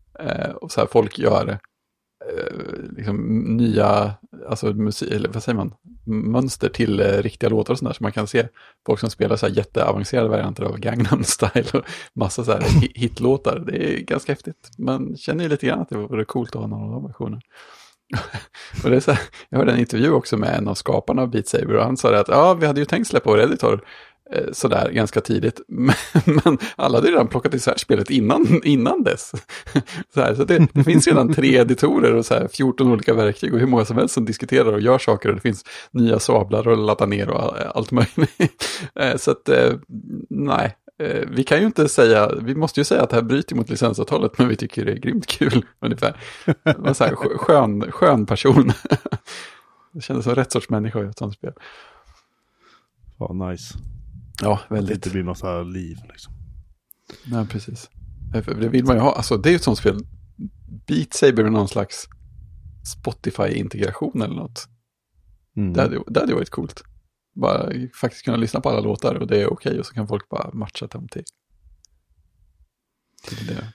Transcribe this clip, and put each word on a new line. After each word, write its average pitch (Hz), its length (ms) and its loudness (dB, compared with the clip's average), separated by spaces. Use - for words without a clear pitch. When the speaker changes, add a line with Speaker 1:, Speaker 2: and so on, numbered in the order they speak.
Speaker 1:
Eh, - 320 -4
och - 200 -14
så - 100 -2
här, 110 60 2
folk 110 320 0
gör, 104 300 2
eh, - 1080 -10
liksom 107 420 -2
nya, 104 560 2
alltså 113 240 -4
musi-, 107 420 -4
eller 104 140 -2
vad 107 140 -8
säger 120 120 -2
man? 101 180 -4
Mönster 117 640 -2
till, 110 300 0
eh, 98 60 4
riktiga - 280 -2
låtar 110 240 0
och 135 60 -4
sånt - 100 -4
där. - 40 -4
Så - 100 -10
man 104 80 -2
kan 107 160 -4
se 120 200 0
folk 107 140 0
som 113 100 -4
spelar 107 260 -2
så 104 120 0
här 98 60 -2
jätteavancerade 104 760 0
varianter 104 340 -4
av 104 160 -4
Gangnam 113 440 0
<laughs> - 0 -
Style - 500 0
och 127 100 -2
massa 107 300 -4
så 117 80 0
här 104 100 0
hi-, 156 340 4
hitlåtar. 120 640 0
Det - 340 -4
är - 100 -4
ganska - 280 -4
häftigt. - 460 -12
Man 131 400 -6
känner 165 260 -4
ju 160 60 -2
lite 143 180 -2
grann - 140 -2
att - 80 -8
det - 80 -8
vore 104 280 -4
coolt 120 300 -6
att 110 60 -8
ha 107 60 -6
någon 107 160 -8
av 107 80 -8
de 127 160 -8
versionerna. 117 340 -10
<laughs> - 760 -12
Och - 60 2
det 123 60 6
är 127 40 6
så 147 120 2
här, 120 100 2
jag 120 80 -2
hörde - 140 4
en 120 80 2
intervju 120 320 2
också 123 260 0
med - 200 0
en 104 100 -2
av 101 60 -2
skaparna - 480 0
av 123 80 0
Beat 110 180 -2
Saber 110 280 0
och 110 80 4
han 127 140 0
sa 120 140 4
det 104 80 6
att, 104 80 2
"Ja, 165 260 6
vi 165 120 -2
hade 147 140 0
ju 147 60 0
tänkt 220 220 -2
släppa - 220 0
vår 107 120 6
editor, 113 440 2
eh, - 180 -2
sådär - 400 0
ganska 113 300 0
tidigt, 113 420 -2
<laughs> - 40 -20
men, 127 280 2
men 147 120 4
alla 127 220 2
hade 165 140 4
redan 131 160 4
plockat - 260 -2
isär 131 240 0
spelet 101 320 0
innan, 135 540 4
innan 147 400 2
dess." - 280 -2
<laughs> - 400 -6
Så 139 80 2
här, 113 140 2
så 135 80 2
det, 170 300 6
det 139 100 6
finns 160 240 6
redan 139 260 4
tre 135 240 4
editorer 123 580 4
och 117 100 0
så - 80 0
här 113 140 0
fjorton 127 440 2
olika 113 220 2
verktyg 107 400 0
och 113 60 4
hur 127 80 2
många 117 180 4
som 117 120 -2
helst - 160 0
som 117 120 0
diskuterar 117 480 0
och 104 80 0
gör 123 160 4
saker - 320 0
och 101 60 2
det 101 60 -6
finns 113 240 -2
nya 113 280 4
sablar 107 480 2
och 113 100 4
ladda 107 280 2
ner 101 240 -2
och - 140 -2
a-, - 320 -4
allt - 160 -4
möjligt. 143 720 0
<laughs> - 40 -16
Eh, 135 220 0
så - 140 0
att, - 180 -4
eh, 127 240 4
nej. 139 480 -2
Eh, - 300 -4
vi 120 140 0
kan 147 160 2
ju 208 60 4
inte 156 240 2
säga, 110 420 6
vi 123 140 -4
måste 156 240 -2
ju - 40 4
säga - 200 2
att 117 60 0
det 117 60 0
här 117 80 4
bryter 131 320 -2
mot 117 140 -2
licensavtalet, 113 680 -2
men 123 100 6
vi 110 80 0
tycker 107 300 -6
det 107 60 0
är 101 60 -2
grymt 127 300 -4
kul, - 460 0
<laughs> - 60 -20
ungefär. - 380 -2
Det 156 140 2
var - 160 0
så 127 100 2
här - 120 2
skö-, - 220 -4
skön, 113 540 2
skön 135 340 4
person. 127 460 4
<laughs> - 600 -20
Det 151 80 -12
kändes 127 240 -4
som 123 100 0
rätt 131 160 0
sorts - 180 -2
människa 110 340 -2
i 98 40 -8
ett 101 100 -12
sånt 104 160 -6
spel. - 200 -12
Speaker 2:
Ja, - 160 -8
nice. 92 440 -8
Speaker 1:
Ja, 101 120 2
Speaker 2:
Att - 160 -6
det 107 60 -4
Speaker 1:
väldigt. 101 200 -2
Speaker 2:
inte 92 140 -8
blir 92 140 -4
massa 87 400 -6
liv, 90 340 -12
liksom. - 240 -20
Speaker 1:
Nej, 117 220 -4
precis. - 420 -12
Eh, 110 80 -2
för - 120 -6
det 107 140 -2
vill 127 160 2
man 127 100 4
ju 110 60 2
ha. 139 140 4
Alltså, 113 220 -2
det 110 120 2
är - 20 8
ju 180 40 6
ett 165 80 -2
sånt 113 160 2
spel. 101 200 2
Beat - 260 -2
Saber 120 300 4
med 107 80 2
någon 104 160 2
slags - 400 -6
Spotify-integration - 1300 -4
eller 101 140 -4
något. - 320 -12
Speaker 2:
Mm. 98 180 -2
Speaker 1:
Det 87 80 2
hade 151 140 0
ju, - 120 -6
det - 120 0
hade 262 120 0
ju - 40 0
varit - 140 -4
coolt. - 340 -12
Bara - 360 -2
faktiskt - 320 -8
kunna 120 120 -2
lyssna 113 240 -2
på 135 80 -2
alla 113 100 0
låtar 107 360 -2
och 110 120 -6
det 104 140 2
är - 120 0
okej 120 260 -6
och - 60 -8
så - 80 -18
kan 107 140 -6
folk 110 220 -6
bara 113 240 -8
matcha 113 340 -12
dem - 200 -16
till, - 160 -14
till 110 200 -12
det, 110 280 -10